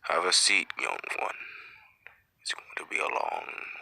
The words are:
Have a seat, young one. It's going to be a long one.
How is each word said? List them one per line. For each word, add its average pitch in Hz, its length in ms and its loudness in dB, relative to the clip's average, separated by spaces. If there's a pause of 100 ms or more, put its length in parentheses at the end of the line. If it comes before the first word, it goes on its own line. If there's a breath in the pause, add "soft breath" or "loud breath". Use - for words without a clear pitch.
Have 85 160 4
a 90 80 4
seat, 98 360 6 (120)
young - 180 -2 (200)
one. - 220 -2 (1000 loud breath)
It's - 140 -4
going - 100 -10 (140)
to - 120 -8
be - 80 0
a - 40 2
long - 440 0
one. - 360 -10